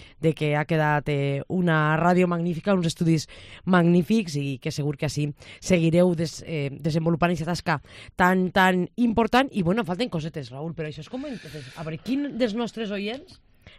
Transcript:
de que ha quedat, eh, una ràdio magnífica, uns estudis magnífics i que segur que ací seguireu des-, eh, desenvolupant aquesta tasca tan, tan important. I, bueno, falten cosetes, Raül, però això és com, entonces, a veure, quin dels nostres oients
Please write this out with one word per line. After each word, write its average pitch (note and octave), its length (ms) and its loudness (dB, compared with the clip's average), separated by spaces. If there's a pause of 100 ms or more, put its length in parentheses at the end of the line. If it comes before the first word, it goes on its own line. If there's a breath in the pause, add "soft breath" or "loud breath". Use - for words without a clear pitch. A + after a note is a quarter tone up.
(220 loud breath)
de D#3 120 4
que D3 220 0
ha D3+ 80 0
quedat, D3+ 460 0
eh, C#3 400 0
una D#3 500 2
ràdio F3+ 280 4
magnífica, F3 460 -2
uns F3 140 2
estudis E3 400 2 (380 loud breath)
magnífics F3 760 4
i C#3 240 -6
que D#3 80 -4
segur D3 240 -4
que D3+ 140 -4
ací D3 180 -2 (320 loud breath)
seguireu F3 560 4
des-, D#3 320 -6
eh, D3 240 -4
desenvolupant D#3+ 600 0
aquesta D#3+ 180 -4
tasca D#3+ 300 -4 (340 loud breath)
tan, F#3 380 2
tan F#3 420 2
important. A#3 560 2
I, G3 120 -2
bueno, G3 200 0
falten F3+ 240 -4
cosetes, D3+ 480 -8
Raül, D#3 220 -8
però D#3 100 -8
això D3+ 160 -12
és - 80 -18
com, C4 160 -10
entonces, D#3 480 -14
a E3 80 -12
veure, D#3 160 -8
quin C#4 300 -4
dels A3+ 240 -2
nostres A3 400 -6
oients G#3+ 460 -8 (400 soft breath)